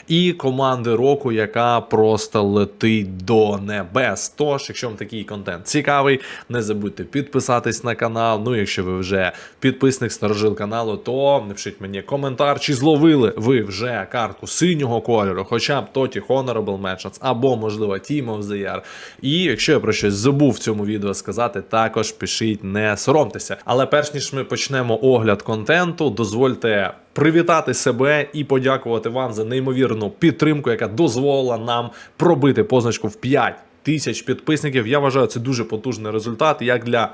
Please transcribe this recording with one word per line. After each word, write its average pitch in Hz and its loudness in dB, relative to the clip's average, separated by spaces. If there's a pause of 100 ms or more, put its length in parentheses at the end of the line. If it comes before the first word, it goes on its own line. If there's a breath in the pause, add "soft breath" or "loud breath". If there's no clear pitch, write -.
і 175 4
команди 131 0
року, 135 2
яка 117 2
просто 110 2
летить 101 0
до 104 2
небес. 101 -2
Тож, 143 -2
якщо 120 -8
вам 104 -10
такий 107 -10
контент 98 -10
цікавий, 139 2 (300 loud breath)
не 120 -2
забудьте 104 -4
підписатись 123 -2
на 117 -2
канал. 113 0
Ну, 123 0
якщо 101 -2
ви 92 -4
вже 92 0 (280 loud breath)
підписник, 131 0
старожил 104 0
каналу, 107 -4
то 135 0
напишіть 101 -10
мені 98 -8
коментар, 139 -2
чи 147 -2
зловили 143 6
ви 113 2
вже 101 -6
картку 110 -4
синього 160 0
кольору, 104 0
хоча 120 0
б - -12
Тоті 127 -2
Honorable 113 -2
Mentions, 92 -8
або, 127 2
можливо, 107 -2
Team 135 -4
of 107 -6
the 101 -6
Year. 95 -6 (400 loud breath)
І 160 0
якщо 143 0
я 127 4
про 107 0
щось 101 0
забув 139 4
в 107 -4
цьому 104 -2
відео 101 -2
сказати, 101 -4
також 110 0
пишіть, 104 -4
не 104 0
соромтеся. 123 0
Але 127 2
перш 147 0
ніж 131 -8
ми 131 -4
почнемо 123 -2
огляд 110 4
контенту, 151 0
дозвольте 107 0 (200)
привітати 160 2
себе 139 2
і 151 -4
подякувати 127 0
вам 123 -4
за 110 -4
неймовірну 127 0
підтримку, 147 2
яка 110 -2
дозволила 127 0
нам 120 -2 (280 loud breath)
пробити 143 4
позначку 117 0
в 101 -10
п'ять 123 0 (280)
тисяч 139 -2
підписників. 131 -2
Я 143 2
вважаю, 135 2
це 123 -6
дуже 120 -2
потужний 107 -6
результат, 113 0
як 123 2
для 117 0